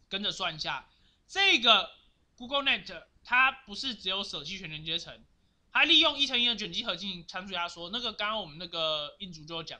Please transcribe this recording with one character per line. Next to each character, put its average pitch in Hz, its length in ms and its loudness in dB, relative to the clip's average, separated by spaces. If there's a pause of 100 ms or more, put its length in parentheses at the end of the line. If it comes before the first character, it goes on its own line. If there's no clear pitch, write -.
跟 196 120 -6
着 196 100 -4
算 170 220 -4
一 156 60 -12
下。 147 280 -6 (400)
这 381 320 4
个 214 300 6 (460)
Google 277 280 -4
Net 196 420 -2 (180)
它 262 280 6
不 202 220 -16
是 247 220 -4
只 185 140 -6
有 196 120 0
舍 180 220 -8
弃 185 160 -8
全 175 100 -10
连 156 140 -10
接 165 160 -2
层， 117 240 -12 (480)
它 - 140 6
利 311 140 8
用 302 200 4
一 277 80 2
乘 247 140 0
一 240 40 4
的 233 120 0
卷 190 160 -6
积 220 100 -4
核 214 100 -4
进 185 160 -6
行 175 160 -10
参 190 220 -8
数 190 60 -8
压 175 160 -2
缩。 170 200 -10
那 240 120 -6
个 233 100 -4
刚 208 200 -2
刚 220 100 -2
我 180 40 -8
们 151 120 -14
那 180 100 -10
个 156 520 -2
印 185 120 -10
组 156 140 -14
就 165 100 -8
有 165 80 -6
讲 131 160 -12